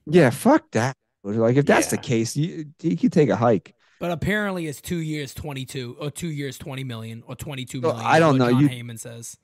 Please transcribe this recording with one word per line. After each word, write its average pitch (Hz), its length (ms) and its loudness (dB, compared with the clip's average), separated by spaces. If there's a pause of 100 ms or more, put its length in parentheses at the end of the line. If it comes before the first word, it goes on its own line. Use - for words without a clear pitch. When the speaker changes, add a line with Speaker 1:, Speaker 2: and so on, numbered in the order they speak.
Speaker 1:
Yeah, 151 240 6
fuck 262 420 2
that. 123 240 0 (260)
Like, 113 340 2
if 143 100 4
that's 240 220 4
the - 80 -2
Speaker 2:
Yeah. - 60 -6
Speaker 1:
case, 113 340 -2
you, 156 280 -4 (160)
you 175 160 0
could 208 160 2
take 151 160 4
a 95 80 2
hike. 110 380 2 (280)
Speaker 3:
But 175 80 -4
apparently 185 560 -4
it's 147 140 -10
two - 160 -6
years, 151 360 -6
twenty-two, 131 680 -10
or 147 100 -6
two - 160 -10
years, 143 320 -8
twenty 131 240 -12
million, 113 420 -12
or 127 140 -14
Speaker 1:
So, - 60 -12
Speaker 3:
twenty-two 131 380 -10
million, 120 220 0
Speaker 1:
I 135 140 4
don't 160 180 6
Speaker 3:
what 123 140 4
Speaker 1:
know. - 0 -
Speaker 3:
Jon 127 100 4
Speaker 1:
You 147 80 6
Speaker 3:
Heyman 120 300 -8
says. 117 460 -16